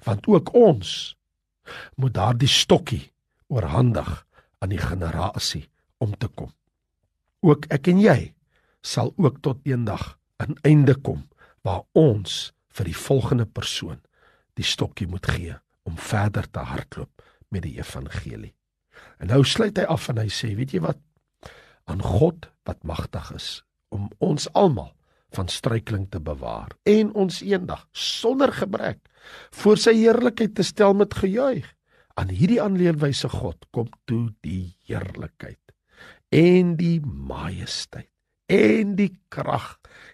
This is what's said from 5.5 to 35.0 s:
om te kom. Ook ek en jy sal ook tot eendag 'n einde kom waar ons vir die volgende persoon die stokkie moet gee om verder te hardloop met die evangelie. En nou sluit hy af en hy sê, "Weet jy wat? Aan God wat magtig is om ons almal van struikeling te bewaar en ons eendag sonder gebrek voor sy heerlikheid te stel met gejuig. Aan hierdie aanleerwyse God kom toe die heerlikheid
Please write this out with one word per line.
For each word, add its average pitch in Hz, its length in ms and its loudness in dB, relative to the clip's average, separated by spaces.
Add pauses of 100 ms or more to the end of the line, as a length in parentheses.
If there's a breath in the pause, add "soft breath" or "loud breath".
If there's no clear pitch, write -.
om 104 160 -4
te 107 100 -4
kom. - 240 -14 (920)
Ook 151 240 4
ek 147 180 -2
en 180 140 6
jy 165 320 4 (480)
sal - 360 -4
ook 165 240 2
tot 135 220 -4
eendag 120 540 -4 (220)
'n 127 260 -6
einde 139 300 8
kom - 340 -6 (340 soft breath)
waar 92 200 -4 (100)
ons 110 600 2 (160)
vir - 160 -6
die 82 120 -8
volgende 131 480 0
persoon - 560 -10 (540)
die - 100 -6
stokkie - 420 -4
moet 90 200 -8
gee 85 280 -4 (300)
om 82 120 -10
verder 104 540 -4
te - 80 -10
hardloop - 600 -12 (300 soft breath)
met 90 120 -6
die 76 140 -10
evangelie. 62 800 -12 (640 soft breath)
En - 80 -10
nou 131 160 6
sluit 202 340 0
hy 180 60 2
af - 260 -2
en 120 80 -4
hy 110 100 -2
sê, 101 280 -6
"Weet 127 180 -6
jy - 60 -2
wat? 160 180 -2 (880 loud breath)
Aan 98 160 -6
God 117 480 0 (160)
wat - 180 -10
magtig - 520 -8
is - 280 -14 (260)
om 101 200 -8 (100)
ons 151 340 -2
almal 151 420 2 (380)
van 92 140 -4
struikeling 107 640 -4
te 95 100 -8
bewaar 64 500 -8 (160)
en 208 280 4
ons 190 280 -2
eendag 185 500 -4
sonder - 600 -2
gebrek - 480 -6 (520 loud breath)
voor 208 260 4
sy 226 160 6
heerlikheid 226 640 2
te - 80 2
stel 202 300 4
met 202 200 2
gejuig. 220 640 -2 (400)
Aan 92 140 -2
hierdie 165 320 2
aanleerwyse 165 680 0
God - 420 -8
kom 117 180 -4 (160)
toe 117 360 -2
die 90 340 -8 (120)
heerlikheid 95 720 -12 (720 soft breath)